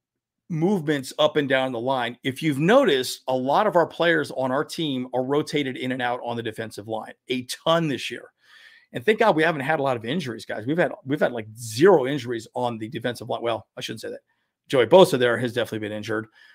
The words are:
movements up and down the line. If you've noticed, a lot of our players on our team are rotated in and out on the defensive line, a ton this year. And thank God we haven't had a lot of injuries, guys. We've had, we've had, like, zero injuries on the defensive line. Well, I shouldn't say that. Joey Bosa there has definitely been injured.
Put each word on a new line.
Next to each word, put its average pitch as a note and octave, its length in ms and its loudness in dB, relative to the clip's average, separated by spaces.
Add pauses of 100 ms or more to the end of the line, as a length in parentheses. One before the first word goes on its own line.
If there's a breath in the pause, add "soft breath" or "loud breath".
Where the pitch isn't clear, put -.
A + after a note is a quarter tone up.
(480)
movements D#3 720 -2
up D3+ 180 2
and C#3+ 120 2
down C3 240 2
the A#2 80 -6
line. B2 420 -2
If C3 200 -4
you've D3 180 0
noticed, E3 640 4
a C3 100 0
lot C#3+ 300 2
of F3 100 2
our E3 100 4
players E3 460 0
on C3 200 -2
our C#3+ 120 0
team C#3 480 -6
are B2+ 120 -2
rotated C#3+ 520 -2
in B2+ 160 -4
and C3 80 -6
out B2 240 -2
on A#2 120 -6
the A#2 60 -6
defensive A2 460 -10
line, A2 260 -8 (140)
a B2+ 160 -4
ton D#3+ 440 0
this B2+ 220 -6
year. - 200 -14 (640 soft breath)
And C3 120 -8
thank A3 140 2
God A3 160 4
we D#3 80 2
haven't D#3+ 200 0
had D3+ 180 0
a - 20 -2
lot C3+ 140 0
of G#2+ 80 -10
injuries, B2 420 -6
guys. A2+ 200 -8
We've D#3 120 -2
had, D3 140 0 (120)
we've C#3 160 -4
had, C3 120 0
like, A2+ 160 -8 (100)
zero B2 480 4
injuries B2 480 -4
on A#2+ 240 -2
the A2 100 -8
defensive A#2 400 -6
line. A#2 140 -6
Well, A2+ 240 -4 (100)
I C3 40 -14
shouldn't A#2+ 200 -10
say G#2+ 100 -10
that. A2 100 -12 (480)
Joey B2 180 4
Bosa F3 320 8
there B2 180 2
has A#2 160 -4
definitely A2 360 -4
been G#2+ 80 -8
injured. A2 300 -4 (280 soft breath)